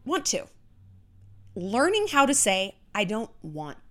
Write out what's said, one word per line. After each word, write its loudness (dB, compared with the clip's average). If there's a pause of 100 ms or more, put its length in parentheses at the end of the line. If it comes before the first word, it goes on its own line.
want -2
to." -4 (1080)
Learning 2
how 4
to 2
say, 0 (200)
"I 0
don't -4 (120)
want -12 (140)